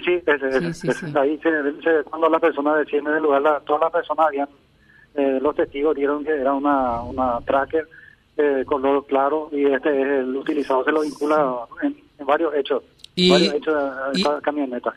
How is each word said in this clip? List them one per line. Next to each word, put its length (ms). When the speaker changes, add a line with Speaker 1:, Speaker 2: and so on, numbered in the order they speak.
Speaker 1:
sí, 200
ese, 220
ese, 120
Speaker 2:
Sí, 140
sí, 160
Speaker 1:
ese. 180
Speaker 2:
sí. 100
Speaker 1:
Ahí 220
se, 100
se, 220
cuando 260
la 100
persona 360
desciende 360
del 120
lugar, 180
la, 200
todas 200
las 100
personas 360
habían, 200
eh, 260
los 140
testigos 400
dieron 280
que 60
era 240
una, 480
una 400
Tracker, 460
eh, 300
color 400
claro, 440
y 140
este 240
es 80
el 160
utilizado, 500
se 60
lo 100
vincula 600
en, 160
en 80
varios 260
hechos, 300
Speaker 3:
Y, 160
Speaker 1:
varios 240
hechos 180
de 60
Speaker 3:
y, 20
Speaker 1:
esta 200
camioneta. 560